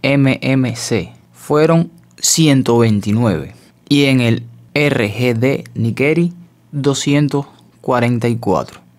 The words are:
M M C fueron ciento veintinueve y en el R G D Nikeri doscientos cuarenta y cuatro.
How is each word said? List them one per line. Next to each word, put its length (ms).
M 400
M 340
C 380
fueron 580
ciento 600
veintinueve 760
y 180
en 160
el 220
R 400
G 220
D 280
Nikeri 600
doscientos 760
cuarenta 460
y 100
cuatro. 440